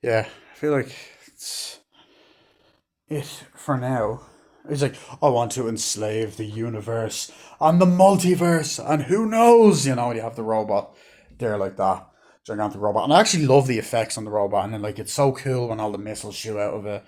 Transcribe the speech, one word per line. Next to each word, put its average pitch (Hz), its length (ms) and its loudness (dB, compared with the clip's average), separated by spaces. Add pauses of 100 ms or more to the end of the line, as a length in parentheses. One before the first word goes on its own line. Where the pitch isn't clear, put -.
Yeah, 113 260 0 (240)
I - 40 -20
feel 151 160 -4
like 135 240 -2 (320)
it's - 520 -14 (1300)
it 147 180 -6 (280)
for - 240 -6
now. 123 440 -4 (460)
He's 147 140 -4
like, 139 140 -2 (260)
I 151 80 2
want 120 240 0
to 127 140 -4
enslave 107 720 -4
the 113 80 -8
universe 110 840 -6 (300)
and 160 180 4
the 185 60 6
multiverse 180 1000 4
and 151 200 0
who 196 240 0
knows, 226 580 6
you 135 100 2
know, 120 160 -2
you 113 100 -6
have 113 140 -8
the 117 80 -8
robot 107 520 -2 (420)
there 110 200 -4
like 98 200 -4
that, 95 300 0 (380)
gigantic 107 360 -6
robot. 104 220 0
And 143 100 0
I 165 60 8
actually 196 260 2
love 131 220 6
the 127 100 0
effects 110 400 -4
on 110 80 -10
the 107 60 -10
robot, 101 340 0
and 104 80 -8
then, 110 80 -8
like, 104 160 -8
it's 107 160 -10
so 139 180 2
cool 127 360 -4
when 113 120 -6
all 107 120 -4
the 101 60 -8
missiles 104 380 -12
shoot 107 220 -8
out 104 160 -2
of 104 120 -8
it 101 220 -8